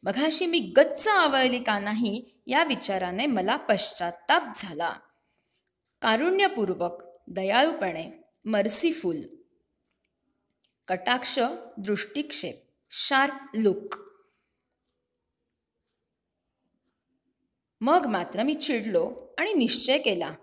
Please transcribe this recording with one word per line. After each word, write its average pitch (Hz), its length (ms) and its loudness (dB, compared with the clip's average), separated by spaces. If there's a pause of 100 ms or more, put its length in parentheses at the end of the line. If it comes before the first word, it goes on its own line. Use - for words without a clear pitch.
मघाशी 311 440 0
मी 339 120 0
गच्च 277 500 4
आवळली 269 500 2
का 220 200 -2
नाही 214 460 -4 (220)
या 285 180 0
विचाराने 190 640 -4
मला 220 300 0
पश्चात्ताप 208 840 -2 (120)
झाला. 165 380 2 (1080)
कारुण्यपूर्वक, 226 1000 0 (260)
दयाळूपणे, 190 800 -2 (340)
मर्सीफुल. 208 760 4 (1700)
कटाक्ष, 240 500 0 (380)
दृष्टिक्षेप, 208 840 -4 (280)
शार्प 277 440 0 (200)
लुक. 214 400 0 (3750)
मग 285 260 2
मात्र 185 360 -4
मी 285 120 0
चिडलो 220 840 -2
आणि 403 140 -2
निश्चय 269 460 2
केला 170 320 -2 (120)